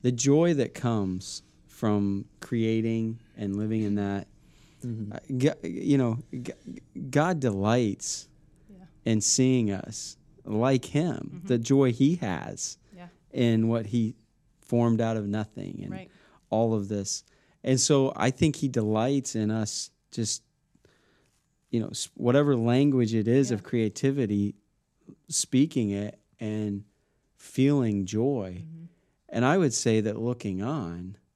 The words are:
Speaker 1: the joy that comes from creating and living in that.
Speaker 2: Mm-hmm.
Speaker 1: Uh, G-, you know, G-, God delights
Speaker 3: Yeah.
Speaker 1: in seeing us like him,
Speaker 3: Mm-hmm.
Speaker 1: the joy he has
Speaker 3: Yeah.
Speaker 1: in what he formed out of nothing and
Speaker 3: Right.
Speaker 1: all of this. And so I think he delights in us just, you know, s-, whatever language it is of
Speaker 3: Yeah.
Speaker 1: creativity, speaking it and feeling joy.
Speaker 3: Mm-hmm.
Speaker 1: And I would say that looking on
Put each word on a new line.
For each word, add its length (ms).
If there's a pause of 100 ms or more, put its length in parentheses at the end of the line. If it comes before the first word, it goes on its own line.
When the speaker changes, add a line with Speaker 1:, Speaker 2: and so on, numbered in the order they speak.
Speaker 1:
the 120
joy 420
that 180
comes 680 (240)
from 580 (140)
creating 800 (180)
and 200
living 260
in 120
that. 320 (560)
Speaker 2:
Mm-hmm. 280
Speaker 1:
Uh, 80 (180)
G-, 320
you 280
know, 220 (120)
G-, 220 (560)
God 320
delights 880 (400)
Speaker 3:
Yeah. 160 (180)
Speaker 1:
in 160
seeing 520
us 440 (300)
like 400
him, 500
Speaker 3:
Mm-hmm. 120
Speaker 1:
the 100
joy 340
he 240
has 640 (180)
Speaker 3:
Yeah. 120 (260)
Speaker 1:
in 340
what 200
he 280 (460)
formed 400
out 160
of 100
nothing 560
and 80
Speaker 3:
Right. 180 (400)
Speaker 1:
all 240
of 140
this. 380 (360)
And 160
so 380
I 160
think 240
he 140
delights 680
in 160
us 400 (200)
just, 320 (1300)
you 100
know, 80
s-, 260
whatever 400
language 580
it 140
is 240
of 80
Speaker 3:
Yeah. 80
Speaker 1:
creativity, 880 (720)
speaking 640
it 280 (220)
and 460 (500)
feeling 680
joy. 600
Speaker 3:
Mm-hmm. 200 (460)
Speaker 1:
And 140
I 120
would 160
say 280
that 160
looking 460
on 540 (180)